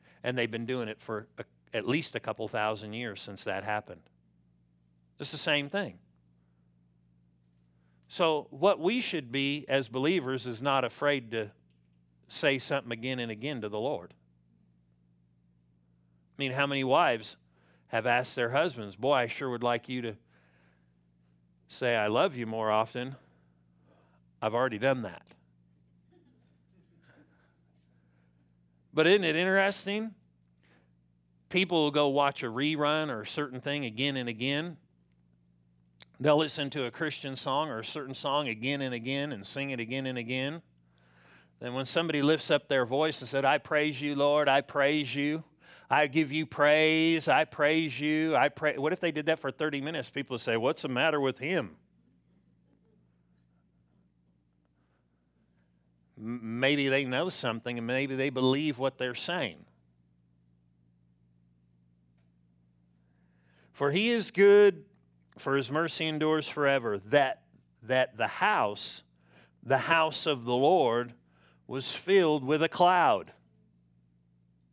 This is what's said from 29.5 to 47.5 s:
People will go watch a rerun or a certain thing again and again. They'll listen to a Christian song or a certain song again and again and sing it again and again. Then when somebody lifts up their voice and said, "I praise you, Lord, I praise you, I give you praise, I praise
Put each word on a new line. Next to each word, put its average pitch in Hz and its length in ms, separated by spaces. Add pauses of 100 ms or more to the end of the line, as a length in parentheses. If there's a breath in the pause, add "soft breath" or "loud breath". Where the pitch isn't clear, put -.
People 180 340
will 147 80
go 147 180
watch 139 340
a 135 40
rerun 147 640
or 113 140
a 107 40
certain 127 340
thing 143 240
again 131 320
and 123 120
again. 139 500 (1400)
They'll 147 200
listen 147 320
to 139 160
a 117 40
Christian 139 460
song 147 320
or 113 120
a 107 40
certain 135 300
song 143 340
again 123 320
and 131 140
again 135 380
and 98 140
sing 139 220
it 131 120
again 131 260
and 127 100
again. 131 460 (960 soft breath)
Then 123 160
when 131 100
somebody 160 380
lifts 151 280
up 143 180
their 131 180
voice 143 340
and 123 80
said, 139 160
"I 143 140
praise 151 420
you, 147 160
Lord, 147 320
I 139 140
praise 143 520
you, 147 300 (460 loud breath)
I 147 160
give 139 260
you 156 140
praise, 156 800
I 147 160
praise 151 560